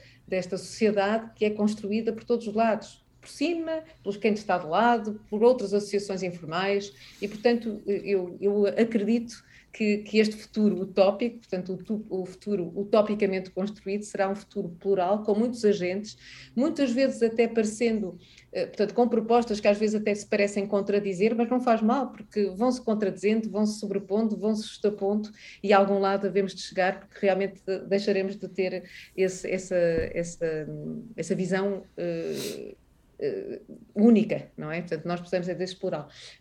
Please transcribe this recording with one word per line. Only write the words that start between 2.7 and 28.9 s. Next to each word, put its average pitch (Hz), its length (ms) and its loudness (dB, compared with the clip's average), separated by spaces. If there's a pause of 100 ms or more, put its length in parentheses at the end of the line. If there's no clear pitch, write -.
por - 100 -20
cima, 320 540 -2 (180)
pelos 202 160 -6
quem 214 160 2
está 196 240 0
de 175 100 -4
lado, 214 640 2
por 214 140 0
outras 233 300 4
associações 202 500 -2
informais, 185 720 -2 (280)
e, 214 60 -4
portanto, 226 580 0
eu, 185 540 -2
eu 202 280 2
acredito 226 680 0 (380)
que, 208 280 0
que 214 200 0
este 214 160 4
futuro 202 460 0
utópico, 202 580 2
portanto, 185 340 -8
o 185 40 -8
tu-, 214 320 -6
o 185 160 -4
futuro 180 500 -4
utopicamente 202 720 2
construído, 202 540 -6
será 196 260 -2
um 196 60 -2
futuro 202 340 -8 (100)
plural, 196 440 0
com 208 100 2
muitos 226 320 0
agentes, 190 500 0 (400)
muitas 277 360 2
vezes 254 320 2
até 226 240 4
parecendo, 220 680 0 (340)
eh, 175 160 -2
portanto, 202 260 -2
com 240 140 4
propostas 226 520 2
que - 80 0
às 202 100 6
vezes 214 180 2
até 214 180 0
se 208 140 -6
parecem 202 400 0
contradizer, 202 680 2
mas 233 140 0
não 254 100 2
faz 226 220 2
mal, 247 300 2
porque - 400 -2
vão-se 247 300 0
contradizendo, 214 680 0
vão-se 208 300 0
sobrepondo, 202 580 -2
vão-se 214 300 0
justapondo, 208 640 -2 (340)
e 196 100 4
a 196 40 8
algum 196 220 4
lado 196 280 0
havemos 190 260 -2
de - 80 -14
chegar, 190 380 -2
porque - 260 -6
realmente 190 400 0
de-, 190 220 -2
deixaremos 196 500 0
de 185 100 -10
ter 185 360 -4 (320)